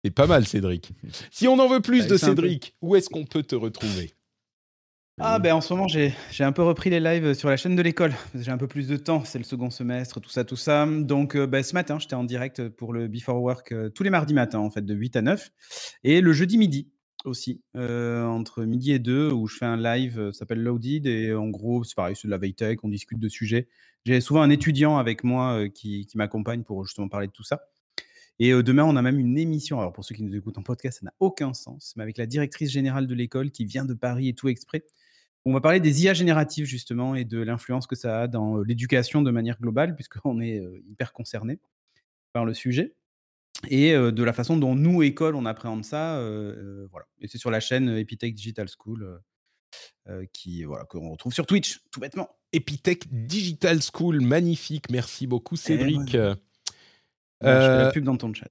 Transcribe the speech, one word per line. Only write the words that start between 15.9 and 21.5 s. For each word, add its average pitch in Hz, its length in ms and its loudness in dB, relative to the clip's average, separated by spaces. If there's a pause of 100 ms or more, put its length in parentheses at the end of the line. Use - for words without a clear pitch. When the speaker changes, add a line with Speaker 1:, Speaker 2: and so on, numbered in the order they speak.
Speaker 2:
Et 156 160 6
le 175 100 8
jeudi 180 260 4
midi 151 300 2 (380)
aussi, 127 360 -8 (140)
euh, 120 480 -2
entre 117 400 -4
midi 123 300 0
et 131 60 4
deux, 127 300 2
où 120 160 0
je 104 120 -8
fais - 80 -6
un 117 100 0
live, 117 420 0
euh, 104 140 -4
ça - 80 -14
s'appelle 113 240 -4
Loaded, 123 420 -2
et 110 280 0
en 110 160 -2
gros, 113 340 -2